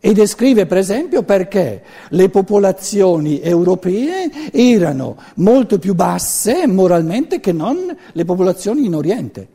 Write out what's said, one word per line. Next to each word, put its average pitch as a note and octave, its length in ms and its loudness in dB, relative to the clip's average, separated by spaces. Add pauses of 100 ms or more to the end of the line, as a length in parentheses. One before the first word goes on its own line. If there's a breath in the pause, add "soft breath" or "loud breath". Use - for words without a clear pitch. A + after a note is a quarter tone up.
E G#3 120 2
descrive, G#3+ 540 2
per F3+ 120 0
esempio, G#3 440 -2
perché F3+ 600 -2 (240 loud breath)
le F#3 200 4
popolazioni F#3+ 1120 0
europee F#3+ 1080 -2
erano E3 680 2 (200 loud breath)
molto G#3+ 420 2
più F#3+ 160 -2
basse F3+ 720 -2
moralmente F#3 720 0
che F#3+ 140 -2
non C#4+ 440 -4 (140 loud breath)
le E3 140 -4
popolazioni F#3 600 -2
in F3 120 -2
Oriente. D3 580 -6